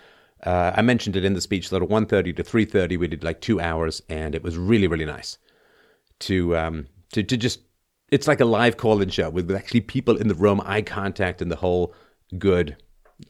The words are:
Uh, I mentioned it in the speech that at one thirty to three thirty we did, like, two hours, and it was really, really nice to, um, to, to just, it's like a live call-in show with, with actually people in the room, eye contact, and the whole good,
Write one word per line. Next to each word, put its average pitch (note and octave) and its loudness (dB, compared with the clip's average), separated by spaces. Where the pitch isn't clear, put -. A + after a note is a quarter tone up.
Uh, F2+ 0
I G#2+ 2
mentioned A2 2
it F#2 -2
in G2 2
the F2+ -4
speech F#2 -4
that F#2+ 0
at E2+ -2
one G#2+ 0
thirty F#2 0
to E2 -6
three A2 0
thirty F2+ 0
we E2+ -2
did, D#2+ -8
like, E2 -6
two G2 0
hours, E2 -4
and D#2 -6
it D#2 -6
was E2 -6
really, G2 4
really D#2+ 0
nice - -12
to, F2 0
um, D#2+ -4
to, G#2+ 0
to B2 -2
just, A#2 -4
it's C#3 2
like C#3+ 4
a B2 4
live A2+ 4
call-in G#2 2
show F2 -2
with, E2+ -4
with F#2+ -2
actually A2+ 0
people - 0
in G#2+ 0
the G2 2
room, G2+ 4
eye G2+ -2
contact, G2 -4
and F2 -4
the E2+ -4
whole F2+ 0
good, F2 2